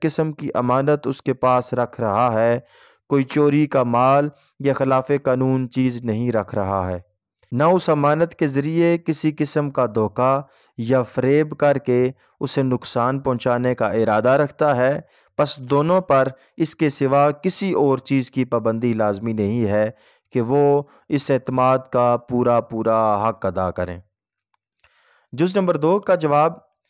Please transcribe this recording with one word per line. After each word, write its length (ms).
किस्म 300
की 180
अमानत 580
उसके 260
पास 400
रख 260
रहा 300
है, 360
कोई 140
चोरी 440
का 160
माल 460
या 120
खिलाफ़े 440
कानून 500
चीज़ 360
नहीं 280
रख 240
रहा 320
है, 160
ना 180
उस 200
अमानत 440
के 140
ज़रिए 500
किसी 340
किस्म 380
का 200
धोखा 580
या 260
फ़रेब 500
करके 600
उसे 240
नुकसान 560
पहुंचाने 560
का 180
इरादा 420
रखता 380
है। 340
बस 200
दोनों 420
पर 300
इसके 320
सिवा 400
किसी 320
और 260
चीज़ 300
की 140
पाबंदी 480
लाजमी 400
नहीं 320
है 300
कि 80
वो 480
इस 220
एतमाद 640
का 220
पूरा 340
पूरा 300
हक 280
अदा 260
करें। 300
जुज़ 260
नंबर 180
दो 220
का 160
जवाब 460